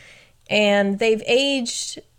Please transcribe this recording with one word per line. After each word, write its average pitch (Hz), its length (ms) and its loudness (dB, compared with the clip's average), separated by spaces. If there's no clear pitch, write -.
And 202 500 2
they've 220 280 0
aged 269 760 -2